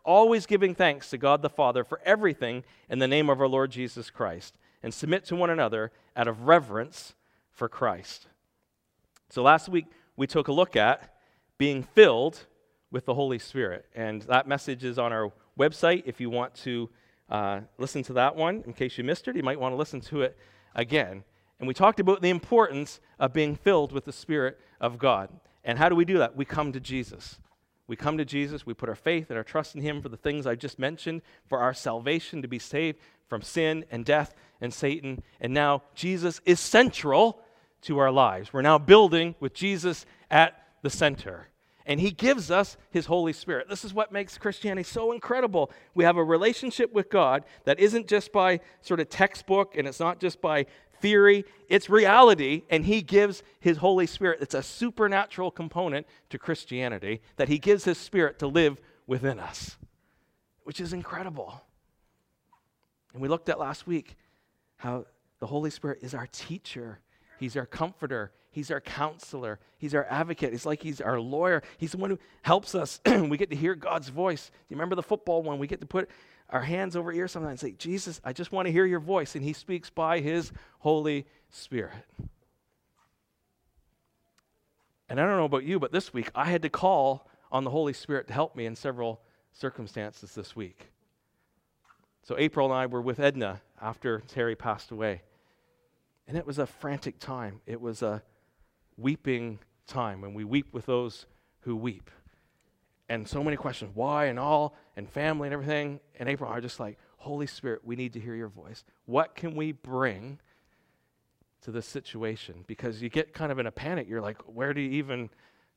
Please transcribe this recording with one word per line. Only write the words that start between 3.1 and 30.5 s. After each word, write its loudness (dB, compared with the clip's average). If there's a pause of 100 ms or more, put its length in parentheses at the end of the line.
of 2
our 4
Lord 0
Jesus -10
Christ, -8 (240)
and -10
submit -2
to -6
one 2
another -2 (240)
out 0
of -6
reverence 2 (380)
for -6
Christ." -6 (1000)
So -2
last 6
week, -2 (320)
we 0
took -2
a -2
look 2
at 2 (440)
being 0
filled 6 (420)
with -8
the 0
Holy -2
Spirit. -6
And -6
that 2
message -6
is -8
on -2
our -4 (260)
website 2
if -10
you -6
want -4
to, -6 (400)
uh, -4 (160)
listen -6
to -10
that 4
one. -2
In -14
case -6
you -6
missed -4
it, -4
you -4
might -2
want -2
to -4
listen -6
to -4
it -2 (380)
again. -2 (360)
And -6
we -2
talked 6
about 2
the 2
importance 0 (200)
of 2
being 0
filled 2
with -6
the -12
Spirit -2 (220)
of -2
God. 2 (340)
And -2
how 6
do 4
we 6
do 2
that? 2
We -4
come -4
to -10
Jesus. -10 (480)
We -8
come -2
to -2
Jesus, -6
we -8
put -8
our -6
faith -2
and -6
our -4
trust -6
in -8
Him -6
for -10
the -14
things -4
I 0